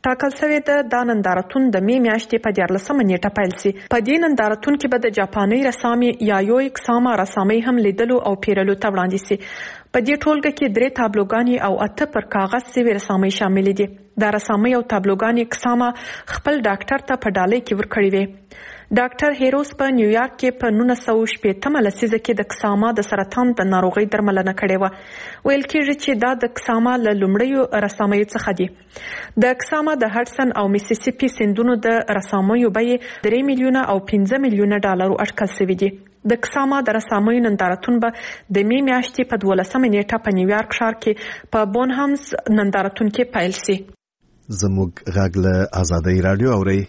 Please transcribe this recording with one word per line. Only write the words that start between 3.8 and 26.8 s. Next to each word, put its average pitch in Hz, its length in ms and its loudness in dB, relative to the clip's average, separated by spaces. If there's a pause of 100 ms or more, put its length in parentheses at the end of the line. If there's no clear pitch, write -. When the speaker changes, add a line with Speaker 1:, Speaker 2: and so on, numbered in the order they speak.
Speaker 1:
په 240 140 2
دې 285 160 2
نندارتون 247 540 0
کې 285 160 -4
به 240 120 0
د 214 120 0
جاپاني 202 500 0
رسامي 240 440 0 (180)
یایوی 226 480 2
کساما 240 460 0
رسامۍ 202 420 0
هم 247 220 2
لیدلو 233 420 2
او 202 40 0 (120)
پیرلو 196 400 2
ته 202 80 0
وړاندې 185 340 0
سي. 196 100 0 (560)
په 254 120 2
دې 285 180 2
ټولګه 302 340 2
کې 285 100 0 (100)
درې 254 120 2 (100)
تابلوګانې 220 560 0 (120)
او 196 60 0 (120)
اته - 300 -4
پر 208 220 -4
کاغذ 196 360 -2
سوي 233 240 2
رسامۍ 196 420 0
شاملې 190 400 2
دي. 202 80 2 (340)
دا 208 180 2
رسامۍ 220 400 2
او 233 120 -2
تابلوګانې 214 520 0 (100)
کساما 240 400 0 (400)
خپل 285 340 0
ډاکټر 202 400 -2
ته 254 160 -2
په 220 140 0
ډالۍ 196 280 2
کې - 140 -2
ورکړې 202 340 0
وې. 196 120 2 (720)
ډاکټر 254 420 0
هیروس 277 300 0 (100)
په 269 60 0 (100)
نیویارک 233 360 2 (100)
کې 254 200 -2
په 233 140 0
نولس 247 320 2
سوه 226 240 2
شپېتمه 233 560 -2
لسیزه 220 380 -2
کې 240 120 0
د 202 140 -4
کساما 208 360 0 (100)
د 202 120 -2
سرطان 214 480 0
د 190 160 0
ناروغۍ 185 400 2
درملنه 190 480 0
کړې 190 200 0
وه. 185 80 0 (560)
ویل 277 260 2
کېږي 285 320 0
چې 285 80 0 (120)
دا 254 80 2 (120)
د 233 160 -2
کساما 240 340 2 (100)